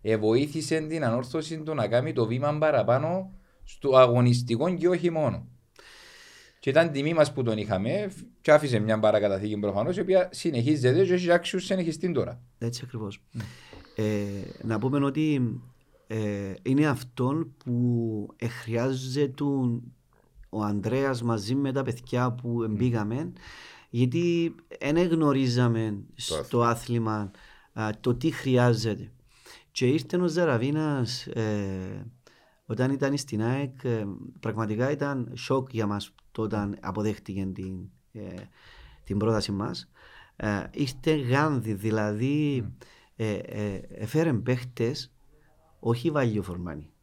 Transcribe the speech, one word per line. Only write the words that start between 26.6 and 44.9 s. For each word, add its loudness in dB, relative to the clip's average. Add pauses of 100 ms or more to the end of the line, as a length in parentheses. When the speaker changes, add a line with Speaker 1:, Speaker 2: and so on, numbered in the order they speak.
Speaker 3:
άθλημα. 4
Speaker 2:
άθλημα, -2 (560)
α, -2 (120)
το 2
τι -2
χρειάζεται. 2 (600)
Και 0
ήρθε 0
ο 2
Ζαραβίνας, 0
ε, -4 (600)
όταν 0
ήταν 0
στην -4
αεκ, -2
ε, -2 (340)
πραγματικά -2
ήταν -4
σοκ -2
για -2
μας -4 (180)
το -6
όταν -4
αποδέχτηκε -4
την, -8 (360)
ε, -16 (840)
την -4
πρόταση 0
μας. -6 (460)
Ε, -4
ήρθε -2
Γάνδη, 0
δηλαδή, 0
Speaker 1:
Μμ. -10 (440)
Speaker 2:
ε, -2
ε, -6
έφερε 0
παίχτες, -4 (680)